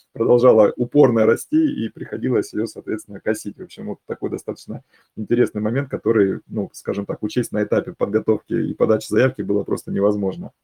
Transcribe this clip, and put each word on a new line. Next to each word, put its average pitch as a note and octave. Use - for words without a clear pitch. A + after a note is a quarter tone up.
продолжала A#2
упорно B2
расти, B2
и -
приходилось A2
её, G#2+
соответственно, G2+
косить. G#2+
В F#2+
общем, G#2
вот G#2
такой A2+
достаточно G#2+
интересный A2
момент, B2+
который, G2
ну, G#2+
скажем G2+
так, -
учесть A2
на G#2+
этапе G2
подготовки G#2
и G2
подачи G#2+
заявки A#2+
было G2+
просто -
невозможно. G2